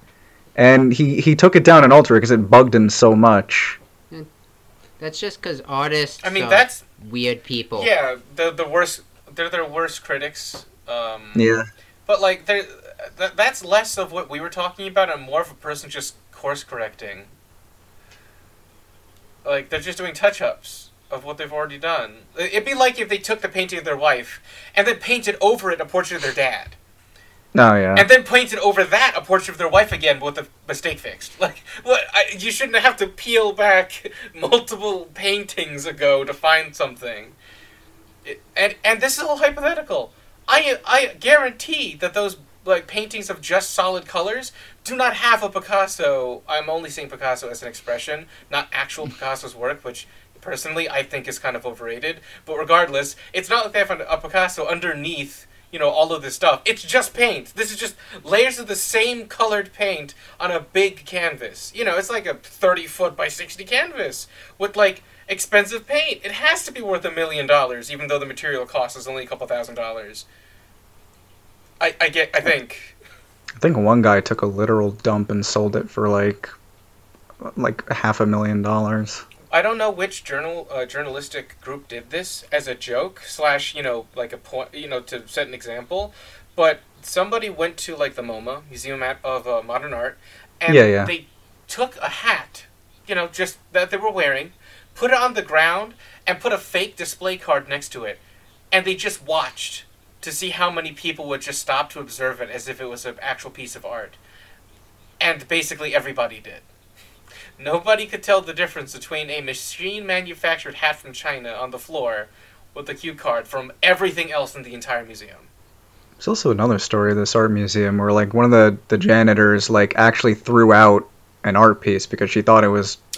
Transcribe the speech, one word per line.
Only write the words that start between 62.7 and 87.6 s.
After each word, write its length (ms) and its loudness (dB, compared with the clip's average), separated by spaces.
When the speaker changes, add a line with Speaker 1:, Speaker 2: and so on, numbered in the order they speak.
Speaker 3:
foot 300 -4
by 100 -4
sixty 380 -12
canvas 640 -6
with, 200 -6
like, 260 2
expensive 580 -2
paint. 380 -2
It 80 -10
has 360 0
to 40 -12
be 100 -14
worth 220 -4
a 80 -6
million 360 -6
dollars, 440 2
even 160 -10
though 120 -2
the 60 -8
material 400 -8
cost 320 -6
is 120 -14
only 160 -10
a 20 -20
couple 180 -10
thousand 300 -8
dollars. 480 -12
I, 220 -2
I 80 0
get, 240 -2
I 80 2
think. 540 -4
Speaker 1:
I 40 -18
think 180 2
one 240 6
guy 200 6
took 200 -4
a 40 0
literal 460 0
dump 400 -2
and 140 -2
sold 300 -2
it 140 -4
for, 200 -2
like, 400 0
like, 360 -4
half 280 0
a 60 4
million 360 0
dollars. 600 -2
Speaker 3:
I 100 2
don't 160 0
know 120 0
which 340 -8
journal, 480 -10
uh, 140 -6
journalistic 760 -12
group 260 -14
did 220 -16
this 420 -10
as 160 -4
a 80 -8
joke, 500 -6
slash, 500 -2
you 60 -10
know, 340 -6
like, 180 -8
a 40 -16
point, 360 -10
you 140 -14
know, 140 -8
to 260 -14
set 200 -6
an 60 -16
example, 600 -10
but 260 2
somebody 480 -4
went 280 -6